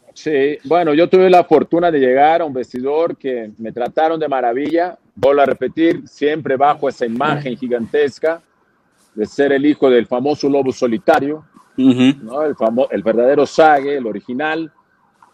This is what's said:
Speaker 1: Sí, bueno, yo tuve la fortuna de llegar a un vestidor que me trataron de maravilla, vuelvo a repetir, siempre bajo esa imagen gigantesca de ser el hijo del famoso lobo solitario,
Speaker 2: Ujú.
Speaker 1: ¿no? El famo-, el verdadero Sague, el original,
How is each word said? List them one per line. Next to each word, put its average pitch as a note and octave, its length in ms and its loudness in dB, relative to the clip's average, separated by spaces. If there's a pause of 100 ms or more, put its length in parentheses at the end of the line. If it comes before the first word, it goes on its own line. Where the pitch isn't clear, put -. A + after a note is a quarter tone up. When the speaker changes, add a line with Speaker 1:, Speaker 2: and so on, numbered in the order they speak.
(120)
Speaker 1:
Sí, D3 520 -2
bueno, D#3+ 280 0
yo E3+ 160 2
tuve F#3 220 4
la F3+ 120 8
fortuna E3 480 2
de D3+ 100 2
llegar C#3+ 420 4
a - 20 -4
un D3 80 -8
vestidor C#3 640 -4
que A#2+ 400 -8
me A2 160 -12
trataron D#3 480 -2
de D3+ 80 -4
maravilla, C#3+ 680 -2 (160)
vuelvo C#3+ 260 4
a C#3 60 6
repetir, C3+ 600 -2
siempre C#3+ 520 -4
bajo D3 280 0
esa B2 200 -4
imagen C#3 500 -4
gigantesca C#3+ 840 -4 (720)
de G#2+ 100 -2
ser C#3 280 0
el C#3 120 0
hijo D3 240 2
del A#2+ 180 4
famoso C#3+ 440 -2
lobo C3+ 200 0
solitario, C#3 760 -4 (320)
Speaker 2:
Ujú. C3 340 2 (120)
Speaker 1:
¿no? B2+ 180 -8
El D3 120 -4
famo-, A#2 360 -2
el G2+ 120 -6
verdadero B2 440 2
Sague, C#3+ 500 2
el B2 100 -6
original, D3+ 640 -8 (640)